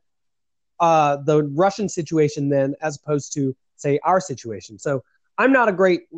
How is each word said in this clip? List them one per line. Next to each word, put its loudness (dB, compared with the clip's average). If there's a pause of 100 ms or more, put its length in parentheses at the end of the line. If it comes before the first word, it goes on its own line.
(800)
uh, 4
the 4
Russian -2
situation -2
then, 0
as -6
opposed -6
to, -4 (220)
say, -2
our 2
situation. -10
So -4 (340)
I'm 2
not 4
a 0
great 2 (160)